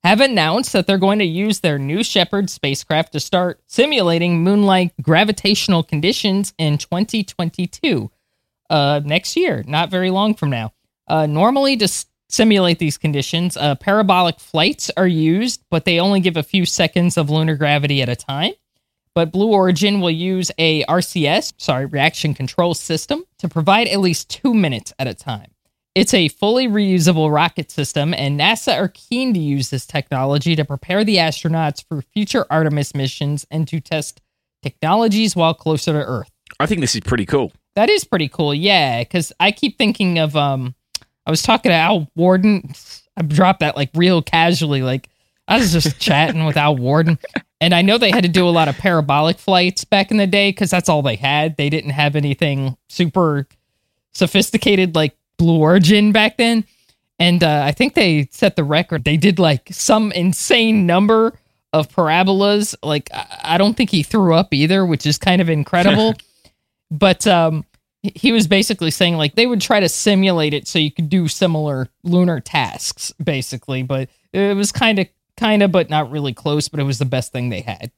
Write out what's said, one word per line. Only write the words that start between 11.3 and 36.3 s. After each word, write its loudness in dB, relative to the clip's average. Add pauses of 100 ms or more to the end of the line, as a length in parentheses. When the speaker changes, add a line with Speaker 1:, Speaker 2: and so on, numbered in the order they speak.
Speaker 1:
to 0
s-, -6 (220)
simulate 2
these -2
conditions, -4
uh, 0
parabolic 0
flights -2
are 2
used, 0
but -2
they 2
only 2
give 0
a -2
few 0
seconds 0
of 0
lunar 0
gravity 0
at -2
a -4
time. -6 (600)
But -2
Blue 0
Origin 2
will 0
use -4
a 2
R 0
C -2
S, -2
sorry, -4
reaction -2
control -2
system, -6 (140)
to -6
provide 0
at -2
least -2
two -2
minutes -2
at -4
a -8
time. -12 (440)
It's 0
a 4
fully 0
reusable 2
rocket -2
system, -4
and -4
nasa 0
are -2
keen -4
to 0
use -2
this -8
technology -2
to -2
prepare -4
the 0
astronauts -2
for -8
future -4
Artemis -2
missions -6
and -4
to -6
test -8 (420)
technologies 0
while 0
closer -2
to 0
Earth. -6 (300)